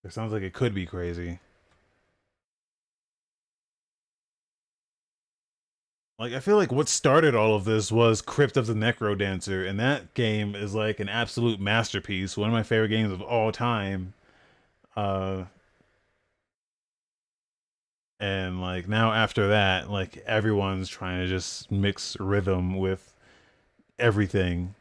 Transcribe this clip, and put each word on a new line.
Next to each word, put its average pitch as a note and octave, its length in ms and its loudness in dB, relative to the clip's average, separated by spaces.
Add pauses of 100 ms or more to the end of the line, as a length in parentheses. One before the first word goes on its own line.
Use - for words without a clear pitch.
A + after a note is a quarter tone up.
It F#2 80 -16
sounds A2+ 180 -6
like G#2+ 120 -2
it F#2 100 -8
could A#2+ 200 -2
be F#2+ 120 -4
crazy. F2 540 -8 (4000)
Like, A#2+ 160 -6
I C3+ 60 -2
feel G3+ 160 4
like G3 160 4
what C#3 160 2
started D3 460 6
all A2 220 4
of F#2+ 100 -2
this A2 260 2
was A2+ 300 6
Crypt - 340 0
of B2 120 2
the A2+ 80 0
Necrodancer, G2+ 920 -2
and G2 120 -4
that B2+ 340 -2
game G#2+ 420 -2
is, G2+ 200 -6
like, G#2+ 240 -2
an G2+ 100 -4
absolute A#2 500 -2
masterpiece, G2 760 -2
one G#2 120 0
of A#2 40 2
my A2+ 100 2
favorite A2 260 2
games A2 220 0
of F#2 120 -8
all A2 280 0
time. G2 600 -4 (840)
Uh, F#2+ 500 -4 (2750)
and, F#2+ 420 -4
like, F2+ 260 -6
now A2 260 2
after G#2+ 340 2
that, G2 420 2
like, F#2+ 280 -6 (100)
everyone's G2+ 640 0
trying F#2 320 -6
to F2+ 60 -2
just - 440 -6
mix G2+ 480 -2
rhythm F#2+ 580 0
with F#2+ 380 -4 (840)
everything. F#2+ 840 2